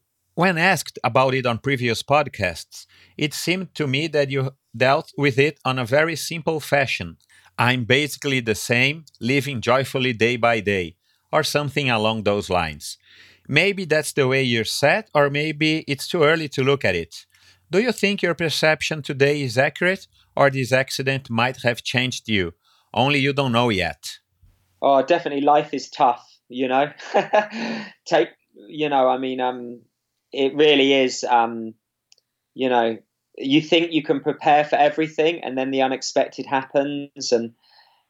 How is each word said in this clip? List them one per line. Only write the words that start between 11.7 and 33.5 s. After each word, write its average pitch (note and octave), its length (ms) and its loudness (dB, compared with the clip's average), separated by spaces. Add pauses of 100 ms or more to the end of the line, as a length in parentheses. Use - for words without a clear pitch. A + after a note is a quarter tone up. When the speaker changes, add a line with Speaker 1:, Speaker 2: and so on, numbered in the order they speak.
Speaker 1:
along A2 340 0
those G2+ 260 0
lines. D#2+ 480 -4 (540)
Maybe F#3+ 320 0
that's D3+ 300 -2
the C3+ 160 2
way C3+ 140 2
you're A#2 200 0
set, E3 500 0
or C#3+ 160 4
maybe D#3 560 -2
it's C#3 220 -6
too E3+ 160 0
early D#3 240 2
to C3+ 160 -4
look C3+ 220 0
at F#2+ 100 2
it. - 300 -8 (440)
Do F3 100 0
you A#3+ 120 2
think G3 300 -2
your E3+ 120 0
perception D#3 680 -2
today C#3+ 400 2
is B2 160 -6
accurate, F3 500 -2 (300)
or C#3 120 6
this C3 220 -4
accident C3+ 580 -2
might A#2+ 340 -2
have A#2+ 200 0
changed B2+ 460 -4
you? F#2 240 0 (400)
Only C#3 260 2
you C#3 140 0
don't C3+ 180 -2
know A#2+ 160 2
yet. F2+ 520 -4 (640)
Speaker 2:
Oh, C3+ 220 4
definitely D3 400 -2
life D3 300 2
is C3+ 160 -8
tough, B2 360 0 (220)
you B2+ 220 -4
know? C#3 240 0 (200)
<laughs> G#3+ 920 -2
Take, E3 240 2 (400)
you D3+ 180 -4
know, C3+ 220 2
I B2+ 80 0
mean, C3 240 -6
um, B2 400 -6 (500)
it C3+ 240 0
really C#3+ 380 6
is, B2+ 320 2
um, A#2 480 2 (800)
you C3 160 -2
know, A#2 300 0 (380)
you C#3 240 2